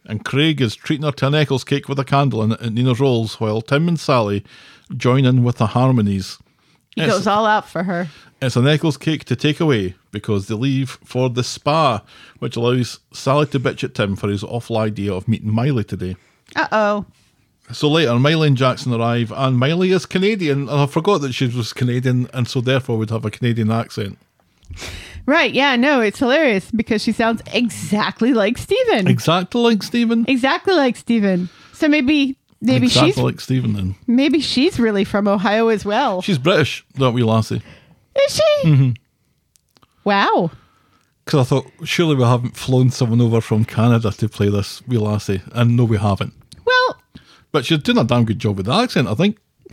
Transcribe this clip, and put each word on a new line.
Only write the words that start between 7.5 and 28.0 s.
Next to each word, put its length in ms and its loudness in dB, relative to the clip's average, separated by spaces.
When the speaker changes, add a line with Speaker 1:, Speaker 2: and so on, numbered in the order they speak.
Speaker 2:
for 160 -6
her. 240 -4
Speaker 1:
It's 160 -2
an 100 4
Eccles 300 2
cake 300 -4
to 100 -2
take 240 -2
away 340 0
because 380 -4
they 60 -4
leave 500 -2
for 260 -2
the 140 -2
spa, 580 -2
which 160 -8
allows 420 0
Sally 340 0
to 140 -2
bitch 240 -4
at 100 -8
Tim 220 -2
for 120 -4
his 160 -4
awful 340 -6
idea 340 -2
of 160 -6
meeting 260 -2
Miley 300 0
today. 320 -8
Speaker 2:
Uh-oh. 500 0
Speaker 1:
So 160 -2
later, 300 2
Miley 300 2
and 80 4
Jackson 360 0
arrive, 420 -2
and 240 0
Miley 340 0
is 140 0
Canadian, 640 -2
and 20 -10
I 60 4
forgot 360 0
that 100 -4
she 140 -2
was 260 -4
Canadian, 600 0
and 140 -4
so 120 -4
therefore 380 0
would 120 -4
have 140 -4
a 60 -6
Canadian 400 -2
accent. 480 -6
Speaker 2:
Right, 300 2
yeah, 220 2
no, 240 2
it's 180 0
hilarious 540 2
because 300 -2
she 100 0
sounds 280 0
exactly 800 -2